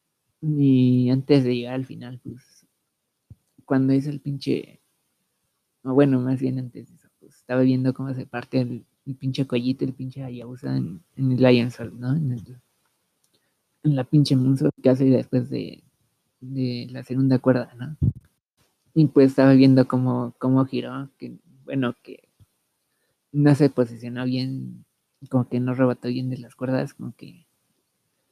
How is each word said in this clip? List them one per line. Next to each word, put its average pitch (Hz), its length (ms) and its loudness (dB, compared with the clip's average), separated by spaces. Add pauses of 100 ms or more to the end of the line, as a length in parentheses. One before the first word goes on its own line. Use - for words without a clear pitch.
(400)
Y 131 680 2
antes 131 340 2
de 123 100 0
llegar 120 200 -8
al 131 100 -6
final, 120 380 -18
pues, - 440 -20 (1000)
cuando 135 280 0
es 135 140 0
el 143 140 -8
pinche, - 600 -8 (1040)
o 131 120 -4
bueno, 135 260 4
más 131 200 -2
bien 131 180 -4
antes 117 300 -14
de - 60 -20
eso, - 140 -20 (100)
pues, - 180 -20
estaba 127 260 -2
viendo 131 320 2
cómo 135 200 -10
se 127 120 -10
parte 123 340 -4
el, 123 240 -6 (200)
el 139 120 -10
pinche 135 300 -4
Collito, 131 380 -2
el 131 80 -6
pinche 131 300 -12
Hayabusa 127 540 -10
en, 131 260 -6 (140)
en 131 160 0
el 123 100 2
Lion 123 300 6
Salt, 113 220 -14
¿no? 123 200 -4
En 151 180 -2
el, 123 280 -12 (1200)
en 151 140 2
la 131 80 -2
pinche 143 320 2
moonsault 135 440 2
que 131 100 4
hace 131 160 2
después 127 440 0
de, - 320 -10 (580)
de 127 500 -8
la 127 120 -14
segunda 131 380 0
cuerda, 123 340 0
¿no? 131 220 -12 (1000)
Y, 156 120 4
pues, 139 240 6
estaba 135 240 6
viendo 131 340 6
cómo, 123 500 -2
cómo 131 280 2
giró, 131 500 -8
que, 120 220 -16 (260)
bueno, 135 380 -6
que - 260 -20 (1000)
no 147 240 4
se 139 160 2
posicionó 120 560 -6
bien, 127 580 -8 (460)
como 127 180 -2
que 123 120 -4
no 127 120 -4
rebotó 123 360 0
bien 127 200 -6
de 127 80 -6
las 117 180 -18
cuerdas, 131 380 -4
como 123 220 -16
que - 320 -20 (840)